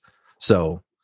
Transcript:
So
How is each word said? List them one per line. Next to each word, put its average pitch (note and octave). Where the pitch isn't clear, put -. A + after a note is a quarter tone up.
So E2+